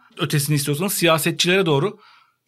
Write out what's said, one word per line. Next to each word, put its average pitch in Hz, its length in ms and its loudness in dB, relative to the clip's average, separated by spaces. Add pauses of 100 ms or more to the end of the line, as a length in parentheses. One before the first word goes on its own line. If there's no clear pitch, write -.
(180)
ötesini 151 380 -2
istiyorsanız 147 360 -4
siyasetçilere 170 760 2
doğru 160 320 0 (500)